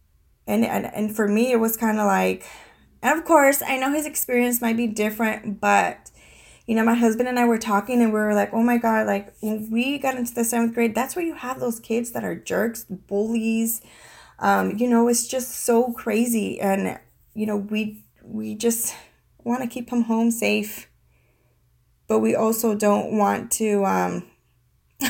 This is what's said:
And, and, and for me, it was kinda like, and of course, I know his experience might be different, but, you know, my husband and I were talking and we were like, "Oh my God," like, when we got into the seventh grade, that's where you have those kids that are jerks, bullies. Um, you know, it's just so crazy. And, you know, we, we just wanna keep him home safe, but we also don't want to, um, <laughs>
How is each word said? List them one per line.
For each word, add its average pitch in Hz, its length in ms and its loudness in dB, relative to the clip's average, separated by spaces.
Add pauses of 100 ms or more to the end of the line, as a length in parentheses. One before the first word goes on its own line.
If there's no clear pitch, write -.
(480)
And, 214 160 2
and, 196 220 -2
and 214 280 -6
for 214 140 0
me, 226 240 2
it 233 80 4
was 226 160 0
kinda 214 300 0
like, 190 400 0 (580)
and 302 160 2
of 330 60 -8
course, 285 360 6
I 269 160 -4
know 262 140 0
his 302 140 -2
experience 247 560 0
might 226 160 0
be 240 100 0
different, 214 720 -2
but, 202 500 2 (560)
you 233 80 -2
know, 226 120 2
my 226 100 4
husband 233 320 2
and 247 100 -2
I 240 80 4
were 233 120 4
talking 226 440 0
and 220 120 4
we 214 60 0
were 214 140 2
like, 208 200 0
"Oh 226 100 2
my 240 140 2
God," 220 280 2
like, 202 360 -2
when 214 280 -4
we 254 300 -2
got 262 160 -2
into 240 180 -6
the 240 100 -2
seventh 233 300 0
grade, 233 220 0
that's 262 200 -2
where 349 100 -2
you 320 100 -6
have 254 240 -8
those 240 200 -4
kids 233 320 -4
that 226 120 -8
are 175 120 -4
jerks, 214 500 -4
bullies. 226 960 -2 (580)
Um, 196 380 2
you 240 100 0
know, 233 200 4
it's 240 200 0
just 254 240 -6
so 240 400 2
crazy. 226 680 -2
And, 196 400 0 (360)
you 214 100 -2
know, 208 120 -2
we, 214 460 -6 (200)
we 214 320 -8
just 226 400 -2 (480)
wanna 247 240 -2
keep 240 240 -8
him 240 120 2
home 233 280 2
safe, 214 580 -2 (1200)
but 220 120 2
we 220 160 2
also 226 380 0
don't 208 440 2
want 202 340 0
to, 208 340 0
um, 180 380 0 (800)
<laughs> - 80 -2